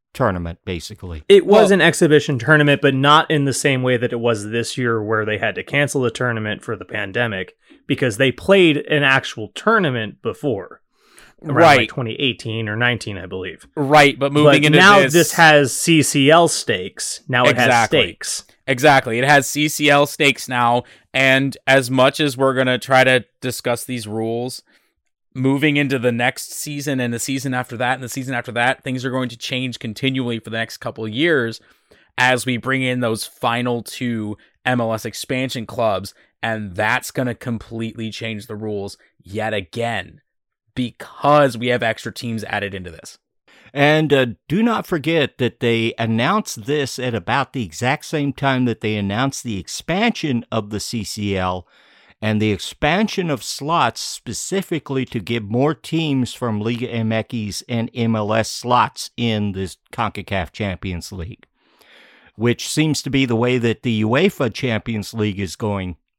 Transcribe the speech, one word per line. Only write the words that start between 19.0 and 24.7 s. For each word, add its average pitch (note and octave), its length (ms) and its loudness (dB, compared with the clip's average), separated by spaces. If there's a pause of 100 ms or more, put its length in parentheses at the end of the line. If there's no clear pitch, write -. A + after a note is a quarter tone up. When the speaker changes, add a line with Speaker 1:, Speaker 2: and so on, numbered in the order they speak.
Speaker 3:
It B2+ 60 0
has C#3+ 220 6
C D3+ 220 0
C D3 220 2
L C#3+ 160 6
stakes - 420 0
now, A#2+ 360 2 (280)
and C3+ 440 2 (100)
as C3+ 240 4
much C3 300 4
as C#3 180 0
we're C3+ 160 2
gonna B2+ 240 2
try C3 260 4
to B2+ 220 4 (140)
discuss B2 440 -4
these A#2 240 -8
rules, A2+ 540 -6 (680)